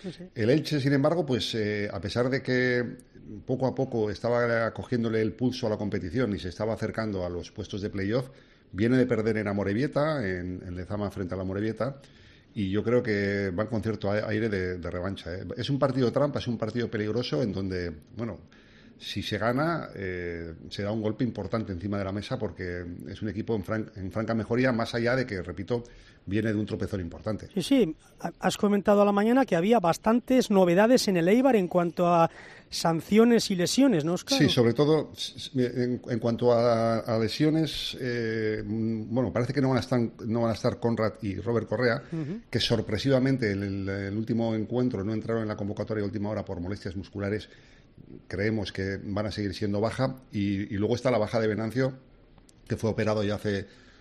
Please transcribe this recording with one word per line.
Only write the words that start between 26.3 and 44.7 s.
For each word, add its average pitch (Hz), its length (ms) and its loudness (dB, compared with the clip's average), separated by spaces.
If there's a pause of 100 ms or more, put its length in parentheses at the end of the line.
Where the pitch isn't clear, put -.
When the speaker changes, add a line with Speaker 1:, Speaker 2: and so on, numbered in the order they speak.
Speaker 2:
de 104 60 0
un 107 80 0
tropezón 104 340 -4
importante. 90 540 -8
Speaker 1:
Sí, 190 80 -2
sí, 214 340 2 (240)
ha-, - 100 -6 (100)
has - 180 0
comentado 208 420 4
a 202 60 8
la 202 60 4
mañana 226 340 4
que 180 100 2
había 208 240 4
bastantes 226 720 2
novedades 196 580 6
en 190 80 2
el 170 120 4
Eibar 247 280 6
en 185 100 4
cuanto 175 460 2
a 165 180 6 (380)
sanciones 208 840 4
y 196 60 2
lesiones, 175 480 4
¿no, 165 80 2
Óscar? 180 260 0
Speaker 2:
Sí, 143 120 6
sobre 117 240 4
todo, 147 420 4
s-, - 180 -10
s-, - 160 -14 (320)
en, 123 240 0
en 120 120 -2
cuanto 117 340 4
a, 113 460 4
a 113 200 0
lesiones, 151 840 0
eh, 113 600 -2
mm, 110 520 -4
bueno, 123 180 0
parece 123 220 0
que 139 80 2
no 131 80 4
van 131 80 4
a - 20 4
estar, - 180 0
no 117 440 -2
van 113 80 2
a 110 40 0
estar 104 240 0
Conrad 110 440 0
y 98 180 -2
Robert 110 260 0
Correa, 123 360 2 (100)
Speaker 1:
Ujú. 160 280 -6 (100)
Speaker 2:
que 117 100 0
sorpresivamente 123 920 2
el, 98 120 -2
el, 98 260 -4
el 98 300 -4
último 113 360 0
encuentro 110 500 -2